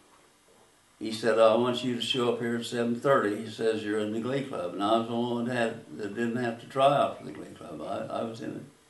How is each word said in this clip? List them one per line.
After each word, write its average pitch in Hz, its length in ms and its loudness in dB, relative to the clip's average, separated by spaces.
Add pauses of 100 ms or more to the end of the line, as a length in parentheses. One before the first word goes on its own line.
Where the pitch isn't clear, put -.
(1000)
he 110 100 -6
said, 110 300 2
"I 113 160 10
want 120 260 2
you 123 140 -2
to 117 40 -4
show 120 320 0
up 120 80 -2
here 120 160 -2
at 117 80 -4
seven 120 300 0
thirty." 113 480 2
He 113 80 -8
says, 110 320 0
"You're 107 160 -2
in 107 140 -2
the 113 80 -4
Glee 131 240 -2
Club." 90 300 -6
And 95 100 -4
I 113 140 6
was 117 100 0
the 120 60 -4
only 120 200 0
one 117 120 -2
that 123 100 -2
had, 113 420 -4
that 101 160 -6
didn't 117 220 -2
have 120 240 -4
to - 60 -16
try 139 300 4
out - 220 2
for - 60 -16
the 110 80 -10
Glee 90 240 -14
Club. 76 260 -12
I, - 380 -6
I - 20 -2
was 113 180 -8
in - 140 -8
it. - 80 -10 (280)